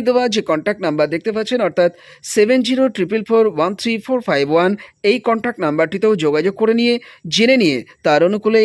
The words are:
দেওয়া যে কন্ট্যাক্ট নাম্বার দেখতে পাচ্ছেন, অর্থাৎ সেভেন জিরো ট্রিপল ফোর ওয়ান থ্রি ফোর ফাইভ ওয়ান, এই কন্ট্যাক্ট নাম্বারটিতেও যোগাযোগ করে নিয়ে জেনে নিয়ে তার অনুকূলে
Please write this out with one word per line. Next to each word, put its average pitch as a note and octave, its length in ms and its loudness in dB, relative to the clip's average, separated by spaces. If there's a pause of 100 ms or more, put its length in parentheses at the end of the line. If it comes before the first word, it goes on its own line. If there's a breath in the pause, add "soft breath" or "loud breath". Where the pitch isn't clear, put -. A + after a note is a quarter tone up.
দেওয়া B3 220 2
যে G#3+ 120 -4 (100)
কন্ট্যাক্ট D#3+ 360 -4
নাম্বার D3+ 280 0
দেখতে E3+ 180 -6
পাচ্ছেন, A3 340 -4
অর্থাৎ F3 240 0 (440 loud breath)
সেভেন A3 240 4 (100)
জিরো C4 200 0
ট্রিপল G#3 400 -4
ফোর A3+ 140 4 (140)
ওয়ান E3+ 240 0
থ্রি A#3 120 -2 (120)
ফোর C4 140 -2 (100)
ফাইভ C#3+ 160 2 (100)
ওয়ান, F3+ 160 2 (400 loud breath)
এই B3 80 2 (100)
কন্ট্যাক্ট A3+ 360 -2
নাম্বারটিতেও D#3+ 480 0 (120)
যোগাযোগ D#3 360 0
করে A3 140 2
নিয়ে A#3+ 200 2 (400 loud breath)
জেনে A#3+ 280 4
নিয়ে C#3+ 160 2 (240 loud breath)
তার D3+ 260 2
অনুকূলে G#3+ 360 0